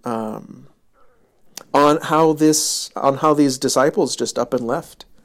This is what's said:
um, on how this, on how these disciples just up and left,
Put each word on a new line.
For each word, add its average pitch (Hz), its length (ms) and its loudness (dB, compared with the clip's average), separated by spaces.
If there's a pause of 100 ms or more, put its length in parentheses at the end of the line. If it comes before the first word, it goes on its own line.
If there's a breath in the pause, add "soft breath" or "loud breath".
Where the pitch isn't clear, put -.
um, 113 640 -10 (1080)
on 147 300 4
how 160 300 2
this, 151 640 0
on 139 220 0
how 156 160 2
these 143 240 2
disciples 139 600 0
just - 200 -6
up 120 160 -4
and 120 140 -4
left, - 380 -10 (200 soft breath)